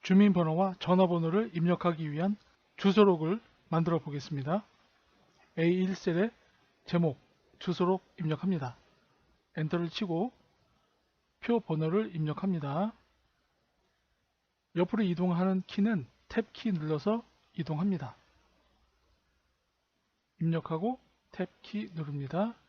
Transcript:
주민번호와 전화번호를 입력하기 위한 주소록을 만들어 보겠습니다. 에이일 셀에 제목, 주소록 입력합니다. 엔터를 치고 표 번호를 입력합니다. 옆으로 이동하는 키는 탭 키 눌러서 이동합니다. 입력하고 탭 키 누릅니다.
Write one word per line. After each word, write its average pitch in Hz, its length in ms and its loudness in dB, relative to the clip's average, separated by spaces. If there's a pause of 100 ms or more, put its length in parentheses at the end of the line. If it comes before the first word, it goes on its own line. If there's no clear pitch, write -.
주민번호와 185 760 4
전화번호를 180 720 2
입력하기 165 580 0
위한 185 240 -2 (400)
주소록을 190 640 4 (300)
만들어 165 280 2
보겠습니다. 147 640 -6 (920)
에이일 180 400 2
셀에 185 340 0 (540)
제목, 165 340 0 (400)
주소록 180 460 0 (160)
입력합니다. 156 560 -2 (800)
엔터를 165 320 -2
치고 180 420 -2 (1080)
표 233 200 0
번호를 170 540 -2
입력합니다. 160 800 -2 (1800)
옆으로 180 280 0
이동하는 180 600 0
키는 202 400 0 (220)
탭 - 240 -4
키 - 200 -4
눌러서 156 520 -2 (300)
이동합니다. 160 600 -4 (2250)
입력하고 165 600 -2 (320)
탭 185 160 -8 (140)
키 214 320 -10
누릅니다. 156 600 -4 (140)